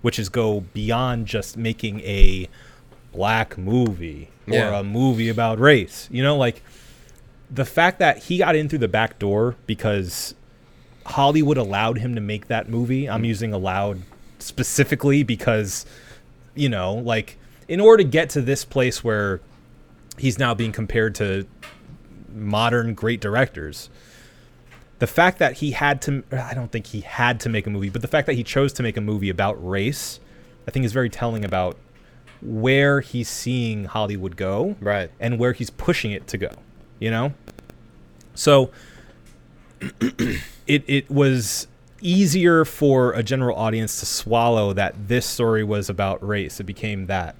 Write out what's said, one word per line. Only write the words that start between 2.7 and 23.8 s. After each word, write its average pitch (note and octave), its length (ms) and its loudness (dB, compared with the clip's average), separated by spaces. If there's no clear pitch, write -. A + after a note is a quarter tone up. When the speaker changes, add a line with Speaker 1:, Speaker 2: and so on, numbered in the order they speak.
Speaker 1:
black A2 440 0
movie F#2 720 -2
or G#2+ 80 -2
Speaker 2:
Yeah. G#2 260 2
Speaker 1:
a G2 40 -6
movie A2+ 460 0
about A2 280 0
race. B2+ 540 4
You B2 100 -2
know, D3 140 2
like, B2 260 0
the C3 140 -4
fact F3 360 2
that D#3+ 240 4
he F3+ 140 -2
got E3+ 160 4
in D3+ 140 0
through D3+ 120 -2
the A2+ 80 0
back A2 300 -2
door G#2 380 0
because G2+ 680 -4
Hollywood D3 500 2
allowed A2+ 420 0
him A#2+ 180 -4
to A2 40 -4
make G#2 280 -6
that A2+ 200 -2
movie. A#2+ 400 -2
I'm A2+ 140 -2
Speaker 2:
Mm. A#2 60 0
Speaker 1:
using A2 260 -4
allowed F#2+ 480 -2
specifically C#3+ 840 0
because, G#2+ 640 -2
you C#3 140 0
know, F#2+ 260 -2
like, A2+ 440 -4
in E3+ 120 -2
order A3 220 10
to D3+ 60 4
get D#3+ 200 2
to C#3+ 140 -2
this C3 220 -2
place B2 380 0
where G#2 380 0
he's C3 200 0
now B2 140 2
being A2 200 -2
compared A2 420 0
to G2 320 -2
modern A2+ 580 0
great A2+ 280 -2
directors, G2+ 680 -2